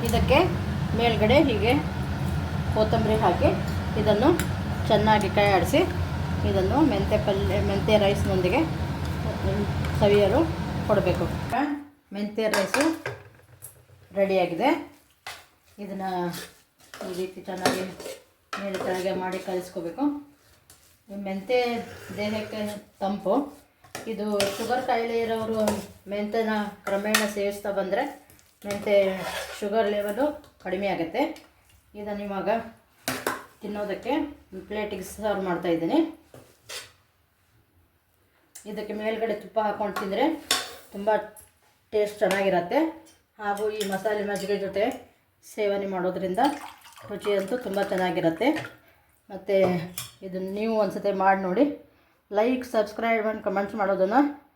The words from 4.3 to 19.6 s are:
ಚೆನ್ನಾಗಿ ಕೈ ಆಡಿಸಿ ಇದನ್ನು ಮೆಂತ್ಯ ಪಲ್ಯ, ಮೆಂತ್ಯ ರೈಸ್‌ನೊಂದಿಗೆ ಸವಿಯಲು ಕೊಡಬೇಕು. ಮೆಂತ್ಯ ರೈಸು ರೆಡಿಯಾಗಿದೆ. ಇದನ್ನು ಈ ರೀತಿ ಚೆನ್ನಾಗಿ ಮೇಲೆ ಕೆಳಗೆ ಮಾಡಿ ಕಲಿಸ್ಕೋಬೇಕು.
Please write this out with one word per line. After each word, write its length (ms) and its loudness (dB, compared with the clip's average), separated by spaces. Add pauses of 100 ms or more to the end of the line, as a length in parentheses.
ಚೆನ್ನಾಗಿ 480 4
ಕೈ 180 6
ಆಡಿಸಿ 260 4 (720)
ಇದನ್ನು 280 2 (120)
ಮೆಂತ್ಯ 360 2
ಪಲ್ಯ, 300 2 (140)
ಮೆಂತ್ಯ 280 4
ರೈಸ್‌ನೊಂದಿಗೆ 640 2 (1400)
ಸವಿಯಲು 400 6 (460)
ಕೊಡಬೇಕು. 400 2 (840)
ಮೆಂತ್ಯ 360 -2
ರೈಸು 360 2 (1300)
ರೆಡಿಯಾಗಿದೆ. 520 2 (1080)
ಇದನ್ನು 320 -6 (960)
ಈ 100 -6
ರೀತಿ 220 -6
ಚೆನ್ನಾಗಿ 440 -2 (760)
ಮೇಲೆ 240 -6
ಕೆಳಗೆ 280 -2
ಮಾಡಿ 260 -4
ಕಲಿಸ್ಕೋಬೇಕು. 680 -6 (1040)